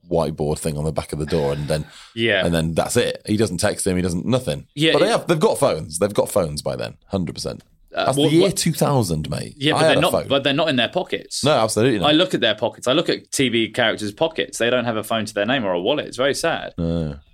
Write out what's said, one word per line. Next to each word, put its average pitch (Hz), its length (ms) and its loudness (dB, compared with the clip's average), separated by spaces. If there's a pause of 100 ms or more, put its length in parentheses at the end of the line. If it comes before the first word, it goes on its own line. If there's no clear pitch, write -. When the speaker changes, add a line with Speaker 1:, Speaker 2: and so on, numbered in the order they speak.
Speaker 1:
whiteboard 78 500 0
thing 76 200 -4
on 73 60 -4
the 78 80 -2
back - 200 -6
of 76 60 -4
the 76 80 -4
door, 71 260 0
and 73 160 -4
then 76 160 -2 (300)
Speaker 2:
Yeah. 110 300 2
Speaker 1:
and 85 100 2
then 82 200 0
that's - 220 0
it. - 300 0
He 104 100 2
doesn't 95 220 0
text 95 280 -2
him. 92 100 2
He 90 60 2
doesn't, 90 240 -2
nothing. 85 480 -2
Speaker 2:
Yeah, 156 180 2
Speaker 1:
But 147 80 4
they 180 60 4
Speaker 2:
it 220 40 2
Speaker 1:
have, 220 160 0
they've 170 140 2
got 214 180 2
phones. 82 400 0
They've 101 160 2
got - 160 2
phones 76 320 0
by 67 140 -4
then, 57 200 -8 (100)
hundred 92 280 -2
percent. 73 280 -8 (320)
Speaker 2:
Uh, - 120 -2
Speaker 1:
That's 139 120 2
Speaker 2:
what, 147 120 4
Speaker 1:
the 156 60 6
year 175 120 8
Speaker 2:
what - 80 -2
Speaker 1:
two 165 160 2
thousand, 107 580 0
mate. - 260 -8
Speaker 2:
Yeah, 139 180 0
Speaker 1:
I - 0 -
Speaker 2:
but 143 60 2
Speaker 1:
had 160 100 6
Speaker 2:
they're - 80 4
Speaker 1:
a - 40 2
Speaker 2:
not, 175 100 2
Speaker 1:
phone. 82 160 0
Speaker 2:
but 135 160 0
they're 143 80 2
not 160 160 0
in 139 80 0
their 117 120 2
pockets. - 560 -6
Speaker 1:
No, 143 80 4
absolutely 113 480 2
not. 143 100 4
Speaker 2:
I - 20 4
look 180 220 2
at 160 80 -2
their 107 120 2
pockets. - 320 -6
I 127 60 2
look 170 160 0
at - 240 -4
T 131 160 0
V 113 220 0
characters' 104 420 0
pockets. - 460 -4
They 117 120 2
don't 123 140 2
have 117 140 -2
a 101 60 -4
phone 110 200 -2
to 104 80 -10
their 101 140 -2
name 127 180 -2
or 92 80 -2
a 87 80 -2
wallet. 117 260 -2
It's - 120 -14
very 135 160 0
sad. 143 420 -4
Speaker 1:
No. 82 400 -4 (180)